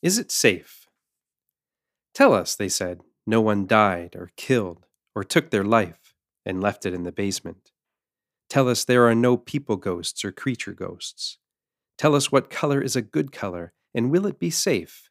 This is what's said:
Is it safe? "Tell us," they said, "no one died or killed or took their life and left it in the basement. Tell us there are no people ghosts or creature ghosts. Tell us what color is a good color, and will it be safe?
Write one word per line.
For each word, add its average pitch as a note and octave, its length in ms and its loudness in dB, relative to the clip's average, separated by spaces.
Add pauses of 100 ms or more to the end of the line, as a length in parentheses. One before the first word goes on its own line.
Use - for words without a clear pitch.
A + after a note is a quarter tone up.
Is F#3 160 0
it C4 120 -6
safe? - 560 -2 (1300)
"Tell C4 220 6
us," F#2 200 -2
they G2+ 140 -4
said, F2+ 340 -6 (240)
"no A2+ 140 4
one G#2 260 2
died F#2+ 480 2
or F2+ 220 -16
killed G2 500 -2 (280)
or G2 100 -6
took - 240 0
their G2 160 0
life G2+ 500 -2 (300)
and F#2+ 160 -6
left G2+ 240 -2
it F#2 80 -2
in F2 120 -8
the F2 60 -6
basement. F2+ 640 -8 (760)
Tell C3+ 180 2
us A#2+ 160 0
there B2 220 6
are A#2 80 6
no A#2+ 240 4
people B2 400 -6
ghosts F2 440 -8
or G2+ 80 -6
creature - 440 -8
ghosts. - 640 -12 (580)
Tell D3+ 180 2
us C#3 160 0
what C#3 200 2
color C#3+ 320 0
is B2 140 -4
a B2+ 40 0
good C#3 320 -4
color, F2 400 -10 (220)
and A#2 160 0
will F#3 160 2
it - 120 -4
be E3+ 120 -2
safe? - 600 -4